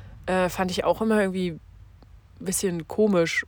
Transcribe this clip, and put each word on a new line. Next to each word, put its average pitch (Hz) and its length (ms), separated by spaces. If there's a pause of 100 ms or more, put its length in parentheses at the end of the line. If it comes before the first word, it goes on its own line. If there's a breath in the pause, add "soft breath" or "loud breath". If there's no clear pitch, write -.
(260 loud breath)
äh, 185 220
fand 185 220
ich 180 140
auch 175 180
immer 220 180
irgendwie 185 300 (880)
ein - 40
bisschen 175 440
komisch. 190 600